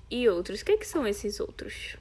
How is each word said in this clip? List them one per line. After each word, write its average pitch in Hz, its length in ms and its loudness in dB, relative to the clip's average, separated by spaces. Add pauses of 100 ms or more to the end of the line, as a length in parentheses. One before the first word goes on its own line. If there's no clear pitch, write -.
e 240 180 2
outros. 185 340 2
O - 40 -12
que - 60 4
é 427 60 8
que 427 100 -6
são 294 180 0
esses 208 340 -2
outros? - 600 -8